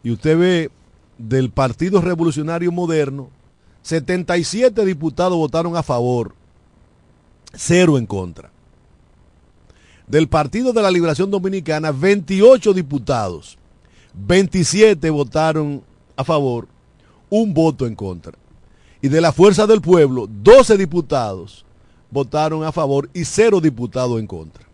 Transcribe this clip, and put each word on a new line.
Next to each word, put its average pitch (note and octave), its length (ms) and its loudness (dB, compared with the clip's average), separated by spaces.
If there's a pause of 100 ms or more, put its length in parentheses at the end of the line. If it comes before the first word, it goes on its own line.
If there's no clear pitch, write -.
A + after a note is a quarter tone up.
Y A#2+ 80 -6
usted D#3 280 0
ve F3 320 0 (480)
del A#2+ 320 -4
Partido D#3+ 500 -2
Revolucionario E3+ 720 -4
Moderno, D#3 580 -4 (540)
setenta F3 560 -4
y E3 60 -2
siete A3 400 0
diputados F3 520 -2
votaron E3 400 -4
a E3 60 -4
favor, B2 500 -4 (1200)
cero E3+ 460 2
en A#2 80 -4
contra. F#2 440 -12 (1600)
Del D3 220 2
Partido F#3+ 440 -2
de A3+ 80 0
la G3 120 2
Liberación E3+ 380 0
Dominicana, F3 600 -4
veintiocho G3 840 4
diputados, B2+ 840 -6 (560)
veintisiete F3+ 960 2
votaron D3 720 -4 (340)
a C#3 60 -8
favor, C3+ 460 -2 (640)
un G#3+ 220 0
voto D3+ 340 0
en A2+ 100 -8
contra. F2+ 360 -12 (680)
Y C#3 60 0
de D3+ 120 2
la D#3+ 120 2
Fuerza G3 340 6
del A3 140 4
Pueblo, C#3+ 480 2
doce G#3 480 8
diputados C#3 880 -6 (460)
votaron D3+ 540 -4
a D#3 80 -6
favor C#3 400 -2
y F3 120 -8
cero G3+ 360 2
diputados B2 600 -2
en G#2+ 60 -10
contra. D#2+ 480 -18